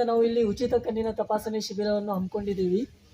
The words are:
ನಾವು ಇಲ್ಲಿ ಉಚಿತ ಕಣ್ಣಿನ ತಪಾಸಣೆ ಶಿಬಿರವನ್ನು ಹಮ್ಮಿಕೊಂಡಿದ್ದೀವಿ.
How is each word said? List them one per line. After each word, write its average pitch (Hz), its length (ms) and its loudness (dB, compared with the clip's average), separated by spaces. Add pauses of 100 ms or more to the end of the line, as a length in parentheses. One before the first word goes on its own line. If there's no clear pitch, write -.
ನಾವು 233 200 2
ಇಲ್ಲಿ 233 180 2
ಉಚಿತ 233 320 0
ಕಣ್ಣಿನ 220 360 0
ತಪಾಸಣೆ 214 500 -2
ಶಿಬಿರವನ್ನು 208 520 -2
ಹಮ್ಮಿಕೊಂಡಿದ್ದೀವಿ. 190 760 0 (280)